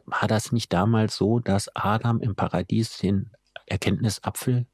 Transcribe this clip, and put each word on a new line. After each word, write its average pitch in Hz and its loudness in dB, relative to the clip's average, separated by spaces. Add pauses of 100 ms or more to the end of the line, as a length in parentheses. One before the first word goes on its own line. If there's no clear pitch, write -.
war - -2
das - 0
nicht 117 -2
damals 110 2
so, 110 2
dass 98 -2
Adam 110 0
im 104 -2
Paradies - -2
den - 0 (340)
Erkenntnisapfel - -2